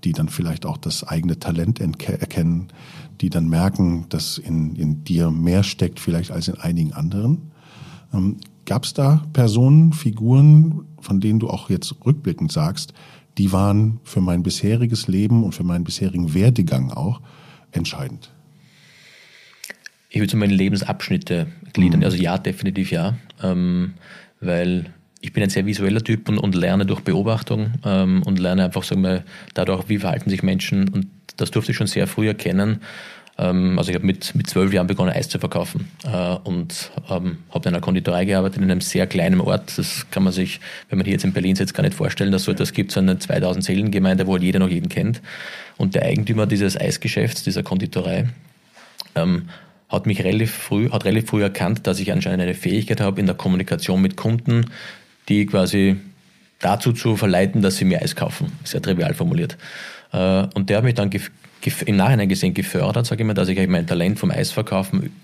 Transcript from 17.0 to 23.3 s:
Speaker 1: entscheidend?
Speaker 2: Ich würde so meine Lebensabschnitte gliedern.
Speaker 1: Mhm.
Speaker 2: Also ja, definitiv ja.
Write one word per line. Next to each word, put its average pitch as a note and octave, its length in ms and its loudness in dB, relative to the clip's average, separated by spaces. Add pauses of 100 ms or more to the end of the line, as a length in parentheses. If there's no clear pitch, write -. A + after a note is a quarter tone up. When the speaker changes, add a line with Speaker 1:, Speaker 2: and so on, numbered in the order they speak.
Speaker 1:
entscheidend? - 600 -8 (1800)
Speaker 2:
Ich A2+ 100 -2
würde G2+ 120 0
so A2+ 60 0
meine G2+ 160 4
Lebensabschnitte F#2+ 960 -2 (260)
gliedern. F2 260 4
Speaker 1:
Mhm. - 60 4
Speaker 2:
Also F#2 120 2
ja, F2+ 200 0
definitiv F#2+ 540 -4
ja. F#2 260 0 (240)